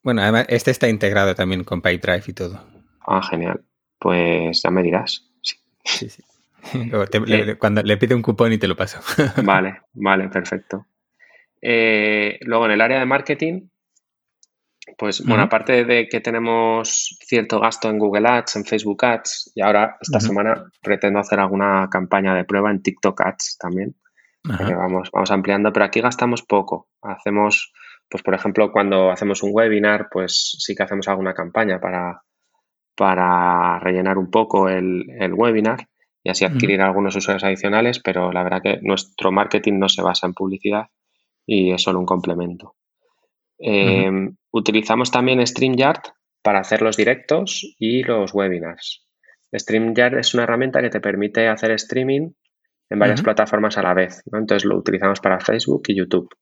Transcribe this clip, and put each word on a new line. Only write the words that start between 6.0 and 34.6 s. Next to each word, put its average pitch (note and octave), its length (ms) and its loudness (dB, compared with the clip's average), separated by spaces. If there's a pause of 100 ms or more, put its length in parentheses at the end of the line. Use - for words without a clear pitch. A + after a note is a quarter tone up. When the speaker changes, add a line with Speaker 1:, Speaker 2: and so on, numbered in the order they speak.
Speaker 1:
sí. - 140 -20 (400)
<laughs> A#2+ 260 -8
Luego G#2+ 160 0
te, G#2+ 140 -2
le, A2 220 0
Speaker 2:
Eh, G#2 40 -2
Speaker 1:
le, G#2+ 140 -6
cuando G#2 240 2
le G#2 140 2
pide B2 180 2
un A#2 80 0
cupón A2+ 300 2
y G#2+ 40 0
te G2+ 100 0
lo F2+ 80 0
paso. - 240 -6 (180)
<laughs> A2 260 0
Speaker 2:
Vale, F#2+ 380 2 (120)
vale, G2 360 0
perfecto. F#2+ 580 -8 (760)
Eh, G#2+ 800 0
luego A#2 240 0
en G#2+ 60 2
el G#2 100 2
área B2+ 180 2
de B2+ 60 0
marketing, D3+ 600 -2 (1300)
pues, G2+ 280 -6
bueno, G#2+ 180 4
Speaker 1:
Ujú. G#2 40 2
Speaker 2:
aparte C3 380 2
de A#2+ 220 2
que A2+ 140 -4
tenemos A#2 1000 -2
cierto A2+ 380 0
gasto A2+ 300 0
en G#2+ 100 0
Google G#2 280 2
Ads, A#2+ 280 0
en G#2 100 -4
Facebook G#2 380 -2
Ads, - 520 -2
y A2 60 -4
ahora G#2 400 2
esta C#3 180 -2
Speaker 1:
Ujú. A2 80 0
Speaker 2:
semana G#2 360 0 (180)
pretendo G2+ 380 0
hacer G2+ 200 -2
alguna G2 520 0
campaña F#2+ 420 0
de F2+ 120 0
prueba G2+ 260 0
en G2 100 -2
TikTok F#2+ 400 -2
Ads - 380 -4
también. F#2 360 -6 (500)
O A#2 100 -6
sea F#2 100 -4
que F#2 80 0
Speaker 1:
Ajá. F2+ 80 -2
Speaker 2:
vamos, F#2 300 -2
vamos F#2+ 200 0
ampliando, G2+ 420 0
pero G2+ 120 4
aquí A2+ 140 -2
gastamos A#2+ 440 0
poco. G2 440 -2 (140)
Hacemos, G#2 720 -2 (360)
pues, - 140 -10
por F#2+ 100 2
ejemplo, G2+ 380 2
cuando F#2+ 400 4
hacemos G2+ 320 -2
un G2+ 100 -2
webinar, G#2+ 580 2
pues - 480 -4
sí - 140 -6
que G2 100 -4
hacemos G2 260 -4
alguna F#2+ 240 -2
campaña F#2 480 -2
para, F2+ 400 -6 (760)
para F2+ 840 4
rellenar F#2 380 0
un F#2 140 -2
poco G2+ 380 2